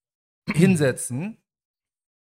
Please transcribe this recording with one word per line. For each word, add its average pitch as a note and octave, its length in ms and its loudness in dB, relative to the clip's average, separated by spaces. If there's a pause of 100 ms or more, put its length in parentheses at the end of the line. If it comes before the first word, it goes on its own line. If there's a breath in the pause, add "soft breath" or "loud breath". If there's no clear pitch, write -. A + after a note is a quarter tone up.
(460)
<clears throat> - 80 -4
hinsetzen D#3+ 800 0 (880)